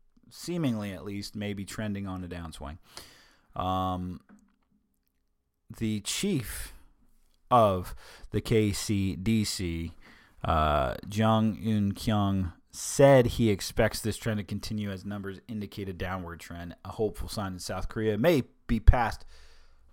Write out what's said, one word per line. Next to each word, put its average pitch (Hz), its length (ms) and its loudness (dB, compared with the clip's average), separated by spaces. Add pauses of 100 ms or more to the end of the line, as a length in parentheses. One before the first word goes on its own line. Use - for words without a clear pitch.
(300)
seemingly, 120 640 -4
at 80 120 -12
least, 101 300 -10
maybe 101 300 -6
trending 101 420 -6
on 92 160 -8
a 90 60 -10
downswing. 80 500 -12 (760)
Um, 92 640 -2 (1600)
the 107 260 -2
chief - 680 -4 (800)
of 101 460 4 (340)
the 104 100 0
K 110 300 4
C 98 460 0
D 107 260 2
C, 82 540 -4 (480)
uh, 73 500 2 (160)
Jung 110 460 4
Eun 104 400 0
Kyung, 98 560 0 (180)
said 139 560 6
he 117 240 2
expects - 500 0
this 107 160 -4
trend 107 220 -4
to 101 60 -6
continue 104 480 -6
as 95 120 -10
numbers 98 440 -8
indicate 101 400 -8
a 98 40 -6
downward 90 460 -6
trend, 85 460 -12
a 95 60 -12
hopeful - 380 -2
sign 95 260 -4
that 87 80 -10
South 95 260 -6
Korea 107 280 0
may 139 280 4 (240)
be 117 100 2
past - 460 6 (680)